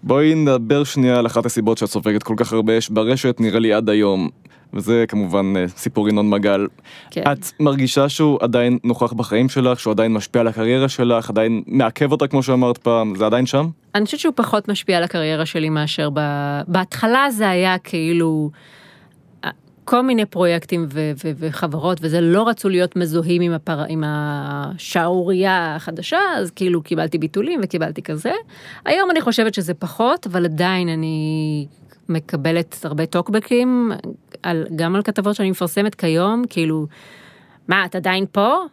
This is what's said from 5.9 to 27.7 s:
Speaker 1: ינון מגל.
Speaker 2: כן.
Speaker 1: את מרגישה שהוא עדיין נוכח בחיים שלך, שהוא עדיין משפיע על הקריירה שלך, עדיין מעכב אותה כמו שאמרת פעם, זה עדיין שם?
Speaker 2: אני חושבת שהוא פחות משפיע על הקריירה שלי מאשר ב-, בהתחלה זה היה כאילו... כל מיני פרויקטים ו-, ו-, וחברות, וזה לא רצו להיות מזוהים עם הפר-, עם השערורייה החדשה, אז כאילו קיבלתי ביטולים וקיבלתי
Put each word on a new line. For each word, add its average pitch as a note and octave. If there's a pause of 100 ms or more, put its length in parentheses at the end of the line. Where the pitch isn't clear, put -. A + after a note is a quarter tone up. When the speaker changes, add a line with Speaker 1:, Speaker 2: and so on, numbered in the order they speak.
Speaker 1:
ינון G#2
מגל. G2+ (440)
Speaker 2:
כן. - (100)
Speaker 1:
את A#2 (140)
מרגישה C#3
שהוא D3
עדיין A#2+
נוכח A#2+
בחיים A#2
שלך, B2+
שהוא A2+
עדיין A2
משפיע G#2+
על A2+
הקריירה A#2
שלך, A#2+
עדיין A2+
מעכב C3
אותה D3
כמו C3+
שאמרת B2+
פעם, A2+
זה G#2
עדיין A#2+
שם? C#3+ (260)
Speaker 2:
אני G#3
חושבת D4
שהוא E4
פחות G#3+
משפיע G3
על E3+
הקריירה D#3+
שלי D#3
מאשר D3+
ב-, C#3+
בהתחלה A3+
זה G#3+
היה F#3
כאילו... D#3+ (1400)
כל B3
מיני A#3+
פרויקטים E3+
ו-, D3+ (120)
ו-, D#3+
וחברות, D#3+
וזה D#3+
לא F3+
רצו A3
להיות F3+
מזוהים E3+
עם E3+
הפר-, D#3
עם D#3+
השערורייה D#3+
החדשה, E3 (180)
אז F#3+
כאילו F3+
קיבלתי D#3+
ביטולים G#3+
וקיבלתי D#3+